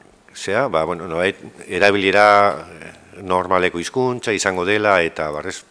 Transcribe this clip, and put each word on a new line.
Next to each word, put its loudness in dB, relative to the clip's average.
zea, -4
ba, -2
bueno, -8
nolabait, -2
erabilera, 4
eh, -18
normaleko 0
hizkuntza -4
izango -2
dela 2
eta, -4
barrez, -10